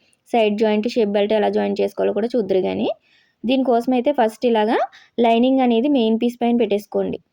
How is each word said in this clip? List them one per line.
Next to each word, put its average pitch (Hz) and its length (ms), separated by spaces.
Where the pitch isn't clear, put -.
సైడ్ 214 300
జాయింట్, 214 340
షేప్ 208 220
బెల్ట్ 208 220
ఎలా 202 180
జాయిన్ 202 240
చేసుకోవాలో 196 380
కూడా 240 160
చూద్దురు 190 340
కానీ, 190 200
దీనికోసం 247 540
అయితే 262 220
ఫస్ట్ 226 300
ఇలాగా 220 280
లైనింగ్ 254 400
అనేది 240 320
మెయిన్ 226 240
పీస్ 240 200
పైన 240 200
పెట్టేసుకోండి. 202 580